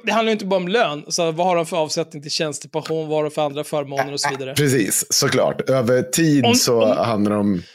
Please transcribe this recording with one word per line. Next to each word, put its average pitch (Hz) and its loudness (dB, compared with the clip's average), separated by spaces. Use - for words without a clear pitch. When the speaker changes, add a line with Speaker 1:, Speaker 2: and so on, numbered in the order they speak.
Speaker 1:
det 208 -2
handlar 220 2
ju 220 2
inte 208 -4
bara 190 0
om 180 -4
lön. 175 0
Så 165 0
vad 170 0
har 180 2
de 170 0
för 170 -6
avsättning 156 -4
till 147 -12
tjänstepension? 156 -4
Vad 151 -2
har 151 0
de 147 -4
för 156 -2
andra 147 -4
förmåner 143 -4
och 139 -6
så 143 -2
vidare? 135 -6
Speaker 2:
Precis, 135 2
såklart. 107 0
Över 127 4
tid 147 2
Speaker 1:
Om, - 6
Speaker 2:
så 120 2
Speaker 1:
om 107 4
Speaker 2:
handlar 104 0
det 104 0
om 101 0